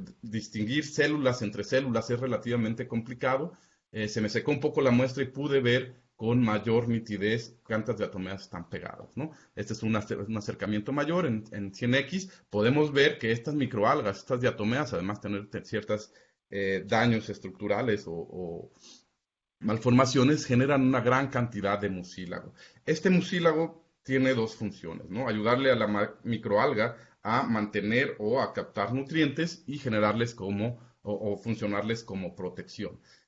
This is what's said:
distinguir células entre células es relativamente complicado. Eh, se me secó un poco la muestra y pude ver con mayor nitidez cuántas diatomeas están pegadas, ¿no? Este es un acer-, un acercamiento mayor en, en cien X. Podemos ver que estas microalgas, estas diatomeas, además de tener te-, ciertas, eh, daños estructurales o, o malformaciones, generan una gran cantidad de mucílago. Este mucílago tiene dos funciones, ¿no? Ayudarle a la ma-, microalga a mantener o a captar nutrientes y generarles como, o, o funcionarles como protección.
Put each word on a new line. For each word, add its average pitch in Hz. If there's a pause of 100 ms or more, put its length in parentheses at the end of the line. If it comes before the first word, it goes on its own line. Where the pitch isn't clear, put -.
(200)
distinguir 113
células 147
entre 101
células 117
es 120
relativamente 120
complicado. 127 (400)
Eh, 107
se 113
me 104
secó 120
un 139
poco 151
la 127
muestra 127
y 127
pude 139
ver 123 (140)
con 120
mayor 113
nitidez 110
cuántas 110
diatomeas 98
están 85
pegadas, -
¿no? 156 (240)
Este 107
es -
un 110
acer-, 104
un 110
acercamiento 104
mayor 156
en, 110
en 101
cien 123
X. 180 (220)
Podemos 139
ver 143
que 113
estas 123
microalgas, 117
estas 123
diatomeas, 123
además 98
de 101
tener 101
te-, -
ciertas, 104 (380)
eh, 98
daños 113
estructurales 104
o, 85
o 85 (880)
malformaciones, 127
generan 135
una 131
gran 127
cantidad 104
de 101
mucílago. 90 (300)
Este 160
mucílago 165 (140)
tiene 131
dos 113
funciones, 85
¿no? 117
Ayudarle 131
a 120
la 110
ma-, 104 (100)
microalga 117 (260)
a 120
mantener 110
o 110
a 107
captar 104
nutrientes 151
y 139
generarles 110
como, 101 (240)
o, 104
o 98
funcionarles 107
como 95
protección. - (280)